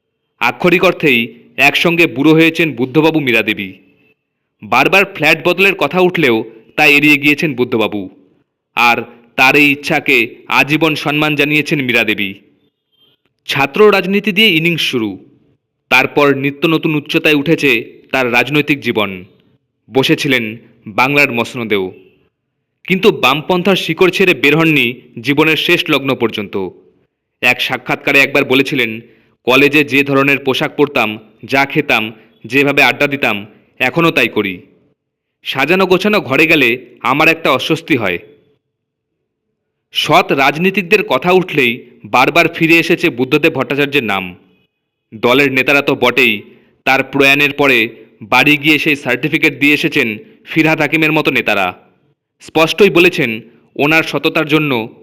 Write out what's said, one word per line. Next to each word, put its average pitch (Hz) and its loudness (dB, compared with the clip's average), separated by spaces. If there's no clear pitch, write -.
আক্ষরিক 175 0
অর্থেই 139 0
একসঙ্গে 165 2
বুড়ো 139 2
হয়েছেন 160 2
বুদ্ধবাবু, 147 0
মীরা 120 0
দেবী। 98 -6
বারবার 147 2
ফ্ল্যাট 160 -2
বদলের 180 0
কথা 151 -2
উঠলেও 156 0
তা 151 2
এড়িয়ে 147 4
গিয়েছেন 143 0
বুদ্ধবাবু, 107 -2
আর 117 2
তার 135 4
এই 147 6
ইচ্ছাকে 139 -2
আজীবন 147 0
সম্মান 151 -2
জানিয়েছেন 147 0
মীরা 120 0
দেবী। 101 -4
ছাত্র 190 2
রাজনীতি 196 -2
দিয়ে 180 2
ইনিংস 165 0
শুরু, 107 -4
তারপর 131 2
নিত্য 143 -4
নতুন 160 -2
উচ্চতায় 151 0
উঠেছে 143 -2
তার 127 -2
রাজনৈতিক 143 0
জীবন। 101 -4
বসেছিলেন 127 0
বাংলার 131 0
মসনদেও, 110 -4
কিন্তু 190 2
বামপন্থার 156 0
শিকড় - 0
ছেড়ে 180 0
বের 143 2
হননি 143 0
জীবনের 143 0
শেষ 170 0
লগ্ন 135 0
পর্যন্ত। 104 -4
এক 123 0
সাক্ষাৎকারে 139 -2
একবার 139 2
বলেছিলেন, 127 -2
"কলেজে 143 4
যে 143 0
ধরনের 139 0
পোশাক 135 -4
পরতাম, 117 0
যা 135 0
খেতাম, 123 -2
যেভাবে 139 2
আড্ডা 123 2
দিতাম, 123 -4
এখনও 160 0
তাই 131 0
করি। 98 -4
সাজানো 160 0
গোছানো 185 0
ঘরে 135 2
গেলে 127 0
আমার 143 0
একটা 160 0
অস্বস্তি 147 -2
হয়।" 98 -2
সৎ 170 0
রাজনীতিকদের 175 0
কথা 135 -2
উঠলেই 139 0
বারবার 147 2
ফিরে 165 2
এসেছে 165 0
বুদ্ধদেব 139 0
ভট্টাচার্যের 139 -2
নাম। 95 -6
দলের 123 2
নেতারা 131 0
তো 139 -2
বটেই, 120 2
তার 131 2
প্রয়াণের 139 0
পরে 123 0
বাড়ি 131 2
গিয়ে 147 2
সেই 151 0
সার্টিফিকেট 143 -2
দিয়ে 143 2
এসেছেন 139 -2
ফিরহাদ 156 0
হাকিমের 156 0
মতো 156 0
নেতারা। 101 -2
স্পষ্টই 160 2
বলেছেন, 151 0
"ওনার 156 0
সততার 160 -4
জন্য 139 -2